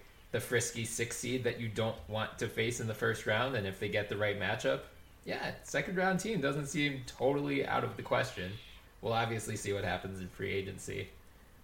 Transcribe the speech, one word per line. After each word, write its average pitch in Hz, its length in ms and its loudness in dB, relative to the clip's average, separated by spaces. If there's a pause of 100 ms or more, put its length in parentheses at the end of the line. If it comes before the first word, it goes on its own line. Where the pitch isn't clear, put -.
(320)
the 117 100 2
frisky 117 420 2
six 113 320 -2
seed 123 300 0
that 113 120 2
you 117 120 -2
don't 110 260 0 (140)
want 107 300 -2
to 113 100 0
face 117 320 0
in 113 60 -2
the 110 60 0
first 110 320 2
round. 120 300 4
And 104 100 0
if 95 140 -4
they 107 80 0
get 101 220 0
the 107 80 0
right 101 200 2
matchup, 117 440 2 (420)
yeah, - 280 -4 (120)
second 156 320 -2
round 185 240 4
team 208 220 0
doesn't 143 260 0
seem 139 400 0
totally 143 580 2
out 123 200 2
of 113 100 -4
the 117 80 -8
question. 117 480 0 (500)
We'll 113 120 0
obviously 113 420 0
see 101 160 -2
what 98 140 0
happens 95 340 -2
in 92 80 -6
free 95 240 -4
agency. 98 560 -4 (560)